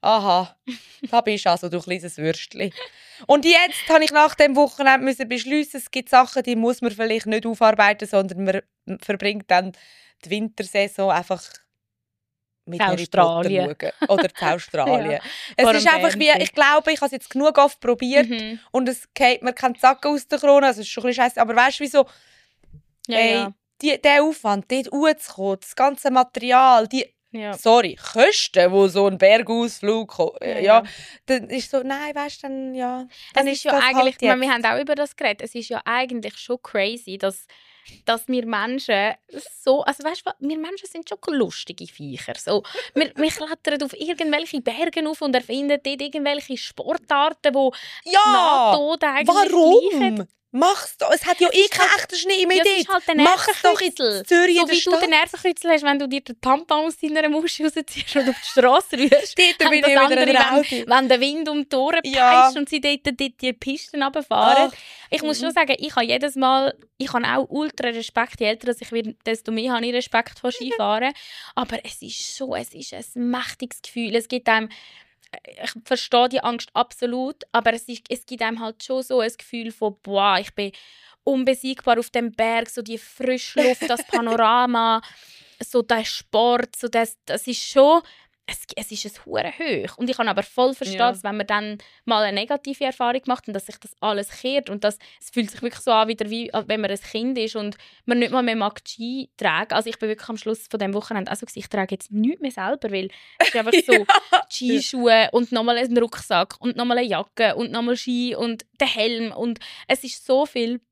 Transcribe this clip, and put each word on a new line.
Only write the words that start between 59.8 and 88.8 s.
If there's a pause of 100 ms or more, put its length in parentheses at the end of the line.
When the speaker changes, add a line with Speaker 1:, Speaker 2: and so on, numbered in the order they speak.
Speaker 2:
das
Speaker 1:
ich
wieder
Speaker 2:
andere,
Speaker 1:
ein
Speaker 2:
wenn,
Speaker 1:
Rowdy.
Speaker 2:
wenn
der
Wind
um
die
Ohren
Speaker 1:
Ja.
Speaker 2:
peitscht
und
sie
dort,
dort
die
Pisten
runterfahren.
Speaker 1:
Ach. (340)
Speaker 2:
Ich
muss
schon
Speaker 1:
Mhm.
Speaker 2:
sagen,
ich
habe
jedes
Mal, (220)
ich
habe
auch
ultra
Respekt,
je
älter
dass
ich
werde, (100)
desto
mehr
habe
ich
Respekt
vor
Skifahren. (220)
Speaker 1:
<laughs>
Speaker 2:
Aber
es
ist
so,
es
ist
ein
mächtiges
Gefühl.
Es
gibt
einem, (920)
ich (140)
verstehe
die
Angst
absolut,
aber
es
ist,
es
gibt
einem
halt
schon
so
ein
Gefühl
von,
boah,
ich
bin (500)
unbesiegbar
auf
dem
Berg,
so
die
Frischluft,
das
Speaker 1:
<laughs>
Speaker 2:
Panorama, (640)
so
der
Sport,
so
das, (100)
das
ist
schon, (480)
es, (180)
es (140)